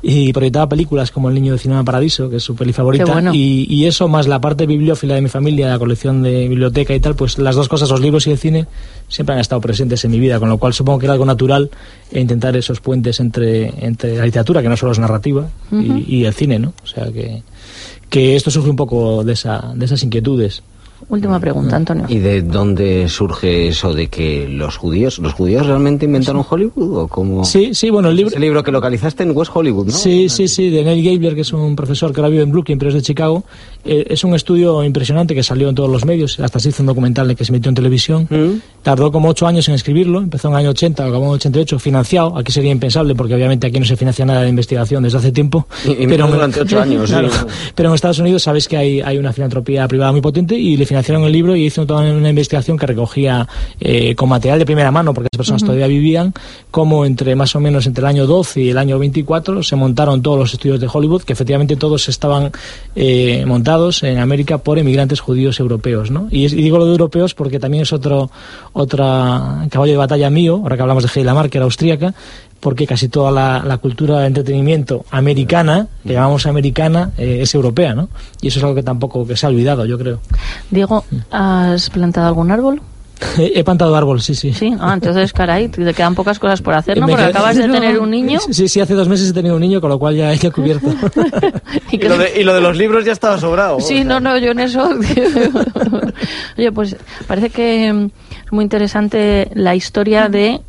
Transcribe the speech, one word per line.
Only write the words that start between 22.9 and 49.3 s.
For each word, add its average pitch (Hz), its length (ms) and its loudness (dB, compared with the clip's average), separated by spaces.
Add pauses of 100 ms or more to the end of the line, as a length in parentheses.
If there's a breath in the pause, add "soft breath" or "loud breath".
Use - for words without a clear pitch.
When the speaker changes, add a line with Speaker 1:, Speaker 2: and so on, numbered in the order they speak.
Speaker 3:
surge 87 580 -2
eso 82 260 -2
de 80 140 -2
que 76 400 -4
los 71 300 -6
judíos, 92 420 -2
los 76 140 -4
judíos 104 340 0
realmente 143 380 0
inventaron 139 380 0
Speaker 1:
Sí. - 60 -6
Speaker 3:
Hollywood 185 480 -2
o 82 120 -2
cómo? 95 340 -2
Speaker 1:
Sí, 196 320 2
sí, 226 140 -2
bueno, 202 180 2
el 165 80 2
libro 208 160 2
Speaker 3:
Ese 143 80 -6
libro 151 240 2
que 143 80 -2
localizaste 135 520 -2
en 160 120 0
West 165 180 -2
Hollywood, 113 340 0
¿no? 110 40 -2
Speaker 1:
Sí, 180 380 2
sí, 190 180 0
sí, 185 220 0
de 156 160 2
Neil 165 180 2
Gabler, 165 320 2
que 151 60 -4
es 143 100 -4
un 151 240 0
profesor 143 380 -2
que 147 80 -2
ahora 147 80 2
vive 156 140 4
en 143 80 0
Brooklyn, 160 280 0
pero 139 80 0
es 143 80 0
de 147 60 2
Chicago. 160 420 -2 (400 loud breath)
Eh, 147 280 0
es 160 120 -2
un 180 100 2
estudio 170 480 2
impresionante 147 540 0
que 131 80 0
salió 135 240 0
en 131 80 0
todos 139 140 0
los 127 160 0
medios, 160 340 0
hasta 127 180 -2
se 147 120 0
hizo 143 140 -2
un 135 40 2
documental 127 400 0
de 123 80 0
que 117 80 -6
se 110 80 -2
emitió 123 160 0
en 131 80 2
televisión. 131 540 2
Speaker 3:
Mm. 165 320 0 (200)
Speaker 1:
Tardó 143 300 2
como 160 160 2
ocho 165 180 2
años 170 220 2
en 147 80 2
escribirlo, 175 460 0
empezó 156 260 -4
en 147 60 2
el 143 80 2
año 143 80 2
ochenta, 143 360 0
acabó 127 200 0
en 143 60 0
el 143 40 0
ochenta 139 240 0
y 156 40 2
ocho, 143 160 -2
financiado. 160 580 0
Aquí 120 160 -4
sería 143 180 2
impensable, 139 420 0
porque 123 220 0
obviamente 127 320 2
aquí 120 100 -2
no 131 80 2
se 117 120 0
financia 131 280 0
nada 127 180 2
de 123 60 2
investigación 123 540 0
desde 120 140 0
hace 123 160 2
tiempo. 147 340 0 (160 loud breath)
Speaker 3:
Y, 131 80 0
y 135 40 2
Speaker 1:
Pero 127 120 0 (200)
Speaker 3:
menos 151 40 4
durante 147 300 0
ocho 202 200 2
años, 117 280 2
Speaker 1:
<laughs> - 0 -
claro, 127 200 2
Speaker 3:
sí. 117 60 -2 (400 loud breath)
Speaker 1:
pero 170 140 2
en 160 60 4
Estados 165 240 0
Unidos 180 240 2
sabes 151 260 0
que 156 80 -2
hay, 139 240 0
hay 139 160 -2
una 135 160 -2